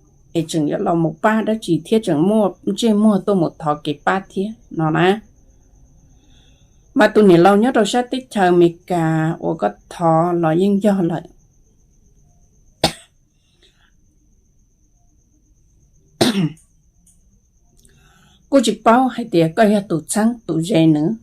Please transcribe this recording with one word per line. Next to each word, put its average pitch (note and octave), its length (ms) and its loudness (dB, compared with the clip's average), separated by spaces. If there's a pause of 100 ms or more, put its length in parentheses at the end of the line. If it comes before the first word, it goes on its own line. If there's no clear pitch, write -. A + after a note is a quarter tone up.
(320)
Ê E3 160 -4
chừng D#3 180 -4
nhớ D3+ 140 -4
là D3+ 140 -2
một D#3+ 280 -2
ba A3 200 0
đã G#3+ 180 -4
chỉ D#3+ 240 -4
thiết A3 180 -2
chừng E3+ 260 -2
mua, G#3 240 0 (240)
chê A3+ 160 0
mua G#3 340 2
tô G#3 80 0
một E3 240 -2
thọ D3+ 260 -4
cái D3 200 -8
ba F#3+ 240 -2
thiết. G3 200 -6 (220)
Nó D#3+ 200 -4
nè. F3+ 300 0 (1700)
Mà G#3+ 140 2
tụi G#3+ 160 4
này F3 140 6
lâu F#3+ 180 6
nhất B3 180 0
rồi A3 120 2
sẽ B3 160 -2
tích B3+ 280 -10
chờ F#3 200 0
mì F3 180 4 (180)
cà, D#3+ 520 -2
ủa E3 160 -4
có G3+ 160 -4 (180)
thọ E3 440 0
là E3+ 180 0
yên G3 320 0
do G3 200 0
lại. E3 260 -4 (4000)
<coughs> G3 280 0 (2000)
Cô C#4 120 4
chỉ G#3+ 220 -4
bảo B3 240 4
hay A#3 220 -8
tiệt E3 260 0
có A#3 80 2
ya G#3 240 2
tụ D#3+ 180 -4
trắng, A3 280 -2 (120)
tụ D#3+ 140 -4
dày E3 260 2
nữa, D#3+ 360 2